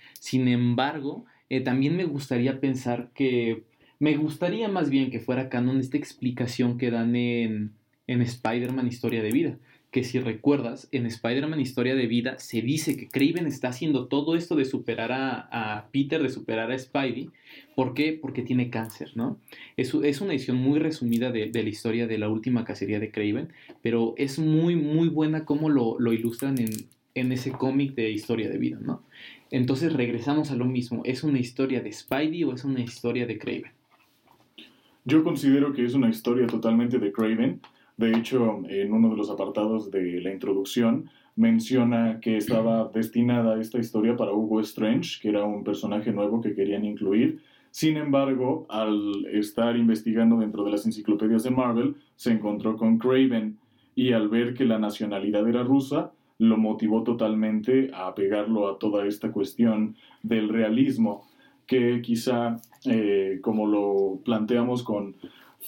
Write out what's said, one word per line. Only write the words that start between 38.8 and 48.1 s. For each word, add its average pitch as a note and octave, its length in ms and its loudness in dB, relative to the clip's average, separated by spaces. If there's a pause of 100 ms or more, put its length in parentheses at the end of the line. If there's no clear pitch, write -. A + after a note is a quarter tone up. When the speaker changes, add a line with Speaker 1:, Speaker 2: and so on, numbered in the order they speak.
Speaker 2:
uno A2+ 160 6
de G#2+ 80 0
los G2+ 140 -2
apartados G#2 580 -2
de F2+ 320 -2
la F#2 100 -4
introducción G#2 760 0 (260)
menciona A2+ 840 4
que A2+ 160 0
estaba A2+ 520 2
<clears throat> - 40 -12
destinada A2+ 640 2
esta A2+ 200 -4
historia A2+ 360 2
para G#2 180 0
Hugo G#2+ 260 2
Strange, A2+ 600 0
que G#2+ 100 -2
era G#2 160 2
un G#2 180 -4
personaje G#2 480 -2
nuevo G#2 280 0
que - 140 -2
querían G2+ 320 0
incluir. G#2 540 2 (320)
Sin D#3 260 0
embargo, C#3 720 0